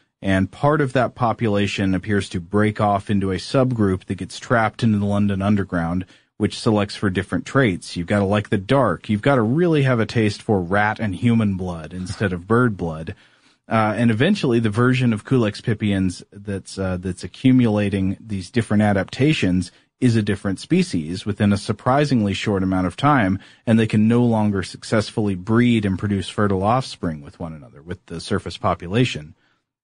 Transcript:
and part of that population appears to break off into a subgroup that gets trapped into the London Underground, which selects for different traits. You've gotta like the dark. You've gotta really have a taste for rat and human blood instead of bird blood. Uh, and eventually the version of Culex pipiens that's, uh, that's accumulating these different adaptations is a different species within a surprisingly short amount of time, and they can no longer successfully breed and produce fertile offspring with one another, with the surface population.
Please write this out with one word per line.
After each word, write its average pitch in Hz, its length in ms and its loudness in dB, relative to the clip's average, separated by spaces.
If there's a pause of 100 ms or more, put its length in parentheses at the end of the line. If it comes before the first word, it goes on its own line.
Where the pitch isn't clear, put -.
(220)
and 95 300 2
part 151 300 2
of 131 120 -2
that 120 220 2
population 104 800 0
appears 98 360 -2
to 92 100 -6
break 104 420 0
off 101 280 0
into 98 220 0
a 92 60 -2
subgroup 110 680 0
that 95 100 -6
gets - 240 -12
trapped 113 440 0
into 110 140 4
the 101 80 0
London 101 360 0
Underground, 92 640 0 (320)
which - 220 -2
selects 104 360 0
for 104 140 -2
different 92 360 -2
traits. 120 500 0
You've 87 120 -6
gotta 104 180 2
like 104 240 0
the 107 80 0
dark. 107 520 0
You've 104 120 0
gotta 139 220 4
really 151 400 2
have 127 160 2
a 107 60 0
taste 107 360 0
for 104 200 0
rat 104 380 0
and 104 160 -4
human 110 400 2
blood 87 380 -8
instead 92 400 -4
of 87 140 -8
bird 113 300 2
blood. 80 380 -8 (540)
Uh, 107 280 2
and 117 120 2
eventually 127 500 2
the 110 100 0
version 123 440 2
of 101 120 -6
Culex 117 360 0
pipiens 98 720 -2
that's, 98 480 -10
uh, 92 180 -4
that's 92 260 -8
accumulating 104 960 2
these 98 300 -8
different 107 340 0
adaptations 101 880 0 (280)
is 120 160 4
a 113 60 4
different 101 380 -4
species 92 640 -2
within 101 260 0
a 101 60 2
surprisingly 127 760 0
short 98 300 -2
amount 92 240 0
of - 80 -6
time, 113 440 2 (260)
and 113 140 4
they 110 80 2
can 110 200 2
no 120 160 4
longer 107 400 2
successfully 104 720 -2
breed 113 500 2
and 95 140 0
produce 101 300 -2
fertile 98 340 0
offspring 101 580 -2
with - 180 -20
one 85 140 -10
another, 69 280 -20
with 87 240 -12
the 85 160 -10
surface 90 360 -6
population. 90 760 -2 (500)